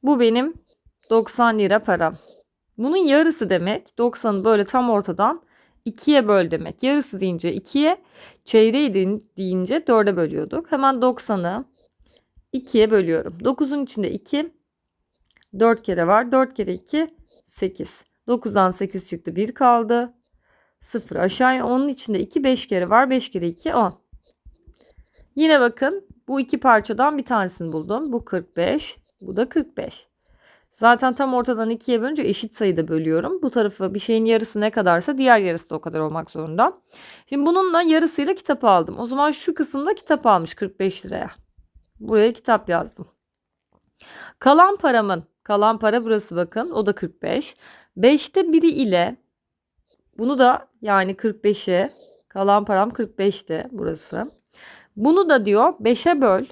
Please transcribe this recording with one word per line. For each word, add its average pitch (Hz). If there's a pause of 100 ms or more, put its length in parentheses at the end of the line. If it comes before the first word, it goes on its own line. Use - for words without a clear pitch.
Bu 269
benim 240 (560)
doksan 226
lira 202
param. 170 (640)
Bunun 277
yarısı 311
demek, 185
doksanı 226
böyle 214
tam 247
ortadan 208 (440)
ikiye 247
böl 190
demek. 160
Yarısı 262
deyince 175
ikiye, 302 (440)
çeyreği 226
din-, 196 (140)
deyince 185
dörde 208
bölüyorduk. 160
Hemen 269
doksanı 226 (880)
ikiye 220
bölüyorum. 170
Dokuzun 269
içinde 214
iki, 294 (1040)
dört 226
kere 175
var. 226
Dört 262
kere 190
iki, 311 (320)
sekiz. - (240)
Dokuzdan 202
sekiz 185
çıktı, 170
bir 214
kaldı. 240 (680)
Sıfır -
aşağıya, 247
onun 254
içinde 233
iki, 269
beş 262
kere 180
var. 240
Beş 254
kere 175
iki, 170
on. 214 (1400)
Yine 302
bakın, 269 (200)
bu 269
iki 262
parçadan 240
bir 277
tanesini 180
buldum. 208
Bu 233
kırk 180
beş, 233 (240)
bu 185
da 240
kırk -
beş. - (640)
Zaten 240
tam 262
ortadan 240
ikiye 226
bölünce 285
eşit -
sayıda 170
bölüyorum. 160
Bu 285
tarafı, 196
bir 202
şeyin 226
yarısı 226
ne 214
kadarsa 185
diğer 254
yarısı 170
da 160
o 151
kadar 160
olmak 156
zorunda. 170 (480)
Şimdi 277
bununla 349
yarısıyla 320
kitap -
aldım. 185
O 233
zaman 277
şu 311
kısımda 311
kitap -
almış 180
kırk 196
beş 190
liraya. - (680)
Buraya 220
kitap 220
yazdım. 165 (1300)
Kalan 339
paramın, 214 (200)
kalan 214
para 226
burası 214
bakın, 220
o 214
da 202
kırk -
beş. - (420)
Beşte 302
biri 330
ile 202 (1000)
bunu 254
da, 254 (140)
yani 196
kırk 214
beşe, 196 (400)
kalan 202
param 208
kırk 240
beşte 196
burası. 175 (640)
Bunu 320
da 254
diyor 214
beşe 247
böl. 214